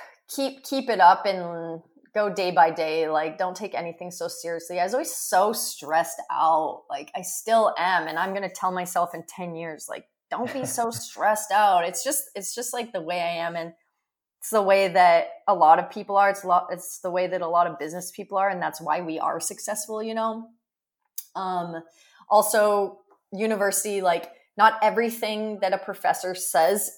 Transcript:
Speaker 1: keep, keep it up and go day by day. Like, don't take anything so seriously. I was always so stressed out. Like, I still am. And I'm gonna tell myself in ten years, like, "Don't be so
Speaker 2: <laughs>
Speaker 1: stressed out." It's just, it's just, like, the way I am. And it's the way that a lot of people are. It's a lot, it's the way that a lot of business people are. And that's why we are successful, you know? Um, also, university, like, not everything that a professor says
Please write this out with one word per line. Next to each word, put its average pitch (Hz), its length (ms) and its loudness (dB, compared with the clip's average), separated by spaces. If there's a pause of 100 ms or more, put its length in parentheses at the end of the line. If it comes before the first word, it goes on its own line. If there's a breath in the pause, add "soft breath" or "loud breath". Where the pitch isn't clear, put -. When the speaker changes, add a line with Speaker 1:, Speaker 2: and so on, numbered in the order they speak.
(280 loud breath)
Speaker 1:
keep, 269 340 -6
keep 269 260 -4
it 214 120 2
up 185 260 8
and 170 560 -4 (340)
go 208 160 0
day 180 180 -2
by 170 200 6
day. 160 380 0
Like, 156 280 0
don't 185 180 -4
take 190 200 -10
anything 170 360 -8
so 170 160 -10
seriously. 165 540 -8
I 175 40 2
was 196 100 -4
always 311 200 -4
so 208 380 2
stressed 165 680 -4 (120)
out. 160 560 0
Like, 143 260 -10
I 196 60 -6
still 220 580 0
am. 170 300 0
And 160 100 -6
I'm 190 140 -2
gonna 196 160 -6
tell 185 240 -4
myself 180 420 -4
in 165 140 -12
ten 180 260 -12
years, 160 340 -10
like, - 180 -12 (240)
"Don't 233 220 -6
be 262 120 -6
so 240 260 -2
Speaker 2:
<laughs> 233 120 -10
Speaker 1:
stressed 208 500 -2
out." 196 320 4
It's 180 180 -6
just, - 220 -4 (100)
it's 196 200 -10
just, 247 180 -8
like, 233 200 -8
the 180 100 -6
way 175 180 -4
I 170 260 -4
am. 170 80 -6
And 170 200 -8 (680)
it's - 100 -10
the 214 120 4
way 196 260 6
that 175 380 6 (200)
a 202 80 4
lot 170 240 8
of - 120 -4
people 208 260 -4
are. 202 140 6
It's 196 120 -4
a 180 40 -8
lot, 180 240 2
it's - 300 -10
the 185 100 -4
way 180 160 0
that 180 160 -4
a 170 60 -4
lot 170 180 4
of 170 120 -8
business 170 320 -8
people 196 280 -8
are. 196 100 2
And 180 140 -4
that's 156 180 -6
why 160 220 -2
we 160 160 -6
are 160 200 -2
successful, 214 640 -8
you 220 120 -6
know? 226 340 -4 (840)
Um, 175 480 -6 (480 soft breath)
also, 208 720 4 (300)
university, 202 720 0
like, 170 320 0 (240 soft breath)
not 220 260 6
everything 214 760 0
that 190 140 2
a 190 40 -2
professor 185 560 -4
says 180 640 2